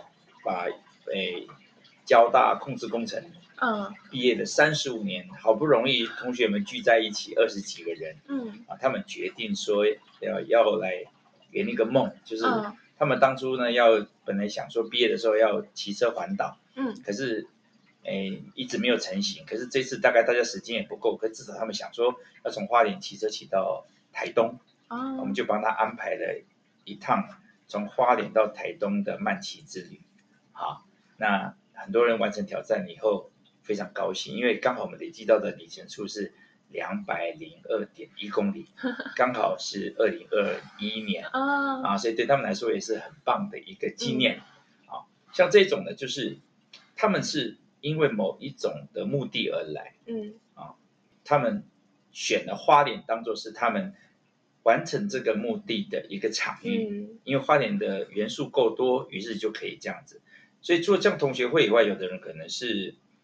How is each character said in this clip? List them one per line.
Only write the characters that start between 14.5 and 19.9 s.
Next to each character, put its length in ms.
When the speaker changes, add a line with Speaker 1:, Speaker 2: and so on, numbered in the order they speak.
Speaker 1:
说 180
毕 100
业 100
的 100
时 80
候 100
要 260
骑 180
车 200
环 240
岛。 200
Speaker 2:
嗯。 180
Speaker 1:
可 80
是， 360
哎， 360
一 100
直 140
没 80
有 100
成 240
型。 240
可 120
是 100
这 160
次 160